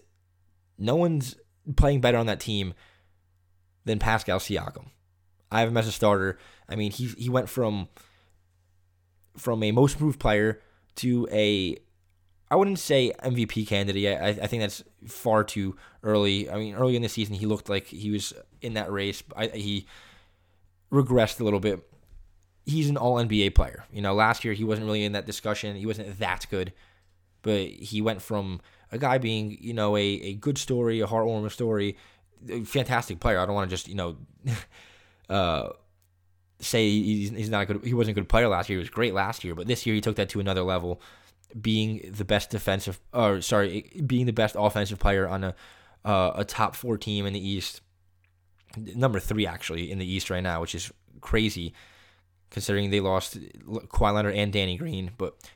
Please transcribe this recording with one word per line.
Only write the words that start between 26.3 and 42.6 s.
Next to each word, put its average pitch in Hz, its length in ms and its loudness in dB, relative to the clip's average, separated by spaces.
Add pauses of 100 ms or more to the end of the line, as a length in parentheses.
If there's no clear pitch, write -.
good, 92 220 -4 (680)
but 104 200 2
he 95 400 -6
went 107 200 -2
from 95 400 -6 (300)
a 113 60 -8
guy 135 220 2
being, 110 420 -4
you 117 120 -8
know, 104 220 2
a, 104 60 4
a 101 320 0
good 139 240 -2
story, 117 420 0
a 104 80 0
heartwarming 110 440 0
story, 104 460 -2 (520)
a 117 140 -6
fantastic 110 560 -2
player. 104 200 2
I 92 60 2
don't 101 100 -2
wanna 98 120 0
just, 90 200 -6
you 95 80 -12
know, 87 220 -4 (560)
<laughs> - 560 -20
uh, 85 400 2 (880)
say 113 300 2
he's, 104 400 2
he's 107 200 -6
not 104 120 0
a 101 60 0
good, 101 180 -4
he 120 80 0
wasn't 110 240 2
a - 40 0
good 90 80 -6
player 117 180 6
last 90 220 0
year. 95 100 0
He - 20 -4
was - 80 -8
great 113 240 0
last 98 300 -2
year, 87 100 -4
but 87 140 -8
this 120 180 -2
year 113 80 2
he 107 80 2
took 107 140 0
that 101 140 0
to 104 100 -4
another 95 240 0
level, 87 380 -2 (580)
being 107 520 0
the 104 140 -6
best 104 240 2
defensive, 98 500 -2 (140)